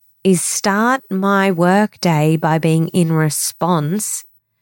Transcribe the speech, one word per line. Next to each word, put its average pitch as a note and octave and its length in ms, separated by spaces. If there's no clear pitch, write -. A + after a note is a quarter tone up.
is F#3+ 180
start A3+ 680
my G3 420
work F#3 480
day D#3 360
by D#3+ 220
being D#3+ 320
in E3+ 220
response D#3+ 1120